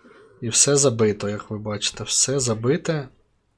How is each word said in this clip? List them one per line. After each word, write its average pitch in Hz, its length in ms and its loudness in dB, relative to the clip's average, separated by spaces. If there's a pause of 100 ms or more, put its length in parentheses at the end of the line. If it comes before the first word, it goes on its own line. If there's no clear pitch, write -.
(420)
І 117 80 -6
все 143 260 4
забито, 113 540 2
як 104 200 -8
ви 110 80 -6
бачите. 104 460 -6
Все - 360 0
забите. 127 680 -2 (480)